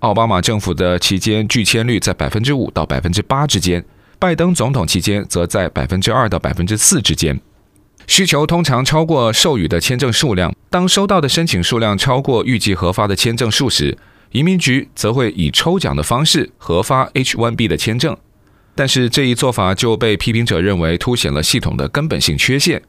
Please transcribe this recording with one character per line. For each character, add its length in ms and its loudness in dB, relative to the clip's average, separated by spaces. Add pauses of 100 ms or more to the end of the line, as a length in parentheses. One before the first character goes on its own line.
奥 140 0
巴 140 2
马 140 2
政 180 0
府 140 -4
的 260 0
期 180 0
间 300 0
拒 160 0
签 240 0
率 100 0
在 160 -2
百 140 -4
分 160 -2
之 80 0
五 200 -2
到 140 -2
百 140 -2
分 100 -2
之 120 0
八 260 0
之 100 0
间， 280 0 (340)
拜 160 2
登 180 2
总 200 0
统 120 0
期 140 0
间 300 -2
则 180 0
在 220 0
百 180 -4
分 140 -2
之 100 0
二 160 2
到 100 -2
百 140 -2
分 160 -2
之 80 0
四 260 2
之 140 -6
间。 240 -2 (680)
需 200 2
求 200 0
通 160 0
常 220 2
超 220 2
过 260 2
授 260 2
予 80 0
的 140 0
签 180 -2
证 140 0
数 240 0
量， 180 0 (160)
当 160 2
收 220 2
到 140 2
的 80 0
申 180 0
请 160 0
数 160 0
量 180 0
超 240 0
过 220 0
预 160 0
计 160 0
核 160 0
发 160 0
的 80 0
签 220 0
证 120 0
数 200 0
时， 280 -2 (360)
移 100 0
民 160 2
局 340 0
则 200 -2
会 180 0
以 180 0
抽 300 0
奖 160 0
的 80 -2
方 220 0
式 320 0
核 260 0
发 200 0 (100)
H 240 -2
one 180 -2
B 140 2
的 80 0
签 200 -2
证。 200 -2 (580)
但 120 0
是 200 2
这 180 0
一 100 2
做 160 0
法 240 0
就 200 0
被 220 0
批 160 -2
评 100 2
者 160 0
认 200 0
为 180 0
凸 180 -2
显 160 -2
了 120 -2
系 160 0
统 180 -4
的 120 -2
根 180 -2
本 120 -2
性 160 0
缺 220 0
陷。 320 0